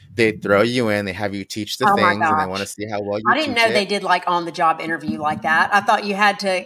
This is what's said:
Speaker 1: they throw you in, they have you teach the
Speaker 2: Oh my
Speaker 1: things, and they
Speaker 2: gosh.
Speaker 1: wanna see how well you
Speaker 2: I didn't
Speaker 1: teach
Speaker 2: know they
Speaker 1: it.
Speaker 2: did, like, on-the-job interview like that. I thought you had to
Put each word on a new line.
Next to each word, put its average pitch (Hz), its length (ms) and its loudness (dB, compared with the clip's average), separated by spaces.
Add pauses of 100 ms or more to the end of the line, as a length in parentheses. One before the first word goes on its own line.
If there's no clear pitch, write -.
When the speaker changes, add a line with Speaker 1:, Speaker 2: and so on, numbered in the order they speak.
(120)
Speaker 1:
they 113 200 2
throw 98 300 4
you 120 260 0
in, 104 160 0
they 95 80 -4
have 101 200 -6
you 98 120 -6
teach - 340 -8
the - 100 0
Speaker 2:
Oh 196 80 4
my 107 140 2
Speaker 1:
things, 160 160 0
and 156 140 2
they - 20 0
Speaker 2:
gosh. - 60 -4
Speaker 1:
wanna 98 180 -6
see 104 240 -10
how 104 120 -4
well 101 180 -4
you - 100 -8
Speaker 2:
I 233 40 2
didn't 285 200 -2
Speaker 1:
teach 233 120 4
Speaker 2:
know 220 60 0
they 208 100 2
Speaker 1:
it. 190 60 -4
Speaker 2:
did, 196 140 -2
like, 180 240 0
on-the-job 170 540 0
interview 156 400 -6
like 151 220 -2
that. 165 300 2
I 202 80 4
thought 208 240 2
you 202 120 -2
had 202 240 2
to 190 260 -2